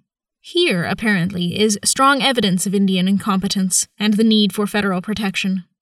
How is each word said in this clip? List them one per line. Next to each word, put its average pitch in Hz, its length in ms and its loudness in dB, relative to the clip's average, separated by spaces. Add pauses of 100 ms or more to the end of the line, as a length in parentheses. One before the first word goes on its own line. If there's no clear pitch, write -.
(400)
Here, 269 440 0
apparently, 180 760 -2
is 208 240 2
strong 269 380 2
evidence 214 440 0
of 196 80 -4
Indian 190 340 2
incompetence 190 800 -2 (100)
and 214 160 2
the 214 100 2
need 214 300 4
for 208 120 -2
federal 196 360 -2
protection. 196 600 -4 (180)